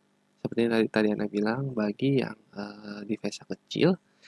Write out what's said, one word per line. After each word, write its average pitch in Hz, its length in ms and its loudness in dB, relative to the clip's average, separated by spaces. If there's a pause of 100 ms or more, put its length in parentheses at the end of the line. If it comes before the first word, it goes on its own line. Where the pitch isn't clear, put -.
(400)
seperti - 280 -2
yang 117 80 0
tadi, 110 160 4
tadi 107 240 4
Anda 104 80 -2
bilang, 110 480 -2
bagi 120 480 0
yang, 113 160 -4 (160)
eh, 104 560 -12
device - 400 -4
kecil, - 480 2 (320)